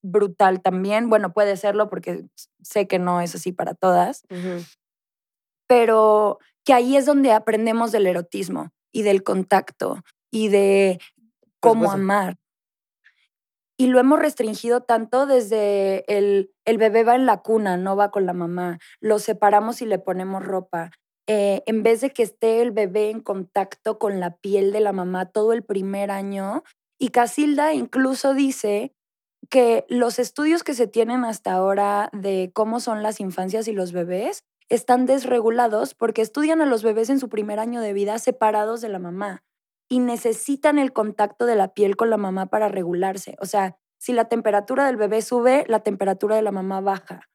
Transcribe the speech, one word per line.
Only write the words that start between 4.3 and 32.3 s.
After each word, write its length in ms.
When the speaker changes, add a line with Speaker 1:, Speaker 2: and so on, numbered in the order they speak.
Speaker 2:
Ujú. 340
Speaker 1:
Pero 720
que 80
ahí 240
es 100
donde 260
aprendemos 600
del 140
erotismo 640
y 100
del 200
contacto 800
y 160
de 500
Speaker 2:
Por 120
Speaker 1:
cómo 120
Speaker 2:
supuesto. 180
Speaker 1:
amar. 340
Y 80
lo 120
hemos 200
restringido 640
tanto 440
desde 760
el, 360
el 100
bebé 280
va 100
en 120
la 160
cuna, 340
no 200
va 140
con 160
la 80
mamá. 440
Lo 180
separamos 640
y 60
le 120
ponemos 460
ropa. 460
Eh, 400
en 160
vez 180
de 100
que 120
esté 380
el 120
bebé 380
en 100
contacto 800
con 200
la 180
piel 360
de 80
la 120
mamá 340
todo 260
el 100
primer 480
año. 540
Y 100
Casilda 640
incluso 640
dice 600
que 400
los 300
estudios 440
que 120
se 120
tienen 380
hasta 280
ahora 600
de 400